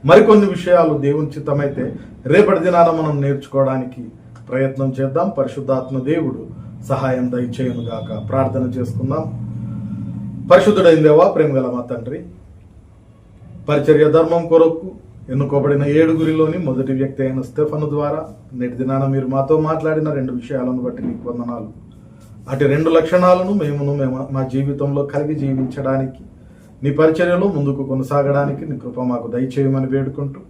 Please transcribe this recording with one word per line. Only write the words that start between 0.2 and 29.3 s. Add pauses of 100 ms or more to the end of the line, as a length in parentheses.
విషయాలు
దేవుని
చిత్తమైతే (300)
రేపటి
దినాన
మనం
నేర్చుకోవడానికి (400)
ప్రయత్నం
చేద్దాం.
పరిశుద్ధాత్మ
దేవుడు (360)
సహాయం
దయచేయునుగాక.
ప్రార్థన
చేసుకుందాం. (1000)
పరిశుద్ధుడైన
దేవా,
ప్రేమగల
మా
తండ్రి, (1400)
పరిచర్య
ధర్మం
కొరకు (380)
ఎన్నుకోబడిన
ఏడుగురిలోని
మొదటి
వ్యక్తి
అయిన
స్టెఫను
ద్వారా (240)
నేటి
దినాన
మీరు
మాతో
మాట్లాడిన
రెండు
విషయాలను
బట్టి
నీకు
వందనాలు. (600)
అటు
రెండు
లక్షణాలను
మేమును,
మేము
మా
జీవితంలో
కలిగి
జీవించడానికి, (600)
నీ
పరిచర్యలో
ముందుకు
కొనసాగడానికి
నీ
కృప
మాకు
దయచేయమని